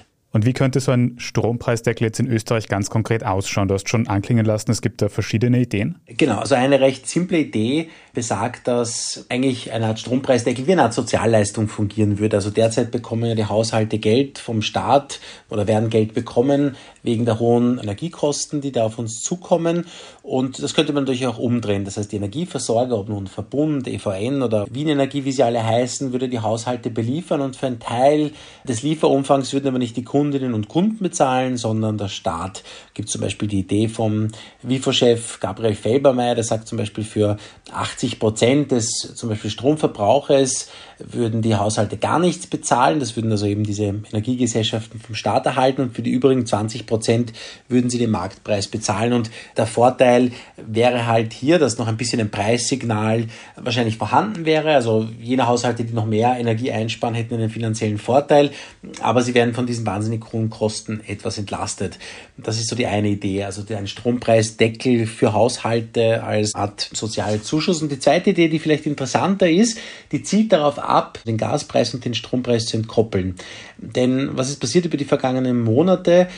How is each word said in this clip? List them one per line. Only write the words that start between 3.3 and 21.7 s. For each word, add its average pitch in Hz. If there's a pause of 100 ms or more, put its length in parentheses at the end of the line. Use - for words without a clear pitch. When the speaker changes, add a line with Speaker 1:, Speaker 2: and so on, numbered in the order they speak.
Speaker 1:
Du 98
hast -
schon 113
anklingen 107
lassen, 107
es 110
gibt -
da 104
verschiedene 123
Ideen. 123
Speaker 2:
Genau, 127
also -
eine 135
recht 135
simple 180
Idee 139 (240)
besagt, 117
dass -
eigentlich 127
eine 113
Art 110
Strompreisdeckel 127
wie 185
eine 160
Art 117
Sozialleistung 110
fungieren 104
würde. 107
Also 101
derzeit 113
bekommen 117
ja 113
die 110
Haushalte 107
Geld 123
vom 113
Staat 123 (300)
oder 104
werden 110
Geld 110
bekommen 139 (260)
wegen 120
der 113
hohen 120
Energiekosten, 147
die 139
da 120
auf 110
uns 113
zukommen. 170 (360)
Und 131
das 143
könnte 151
man 143
natürlich 127
auch 113
umdrehen. 104